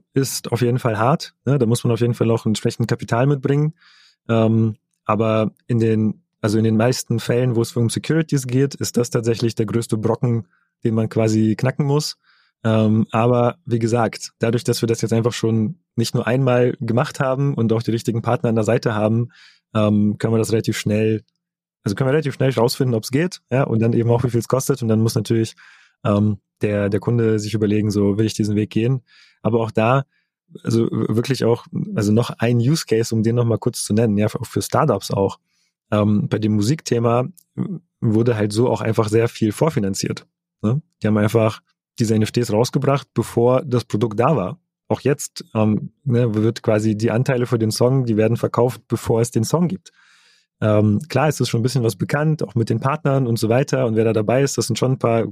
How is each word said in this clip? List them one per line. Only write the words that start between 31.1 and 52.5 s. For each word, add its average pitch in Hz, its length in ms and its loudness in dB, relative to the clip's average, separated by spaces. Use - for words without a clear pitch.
wirklich 120 300 -2
auch, 117 220 0
also 104 160 2
noch 113 200 2
ein 120 260 0
Use 131 300 0
Case, 117 260 0
um 113 80 0
den 113 140 0
noch 120 100 0
mal 113 140 0
kurz - 240 -4
zu - 100 -2
nennen, 107 240 2
ja, 104 100 2
auch - 200 -6
für - 160 -4
Startups 120 480 0
auch. 98 260 0
Ähm, 104 360 2
bei 104 120 -2
dem 107 140 0
Musikthema 120 720 0
wurde 117 340 2
halt 104 160 -2
so 113 160 0
auch 117 140 -2
einfach 113 280 0
sehr 113 200 2
viel 107 220 -2
vorfinanziert, 110 760 -4
ne? 120 180 0
Die 110 60 0
haben 107 100 2
einfach 110 440 2
diese 113 140 0
N 110 80 2
F 104 100 -2
Ts 120 200 -2
rausgebracht, 135 640 0
bevor 120 500 2
das 120 180 -2
Produkt 107 360 -4
da 139 160 2
war. 92 240 -4
Auch - 140 -2
jetzt, - 440 -4
ähm, 107 380 0
ne, 120 320 0
wird 110 260 0
quasi 107 340 2
die 110 140 0
Anteile 120 380 0
für 123 100 0
den 110 140 0
Song, 123 340 2
die 113 120 0
werden 110 200 2
verkauft, 117 500 -2
bevor 117 340 0
es 120 100 -2
den 113 120 0
Song 160 240 -4
gibt. - 240 -10
Ähm, 107 380 2
klar, 131 180 0
es 147 120 -2
ist 123 100 -2
schon 117 120 -2
ein - 20 -2
bisschen 127 200 0
was 107 120 0
bekannt, 156 480 -2
auch - 100 -8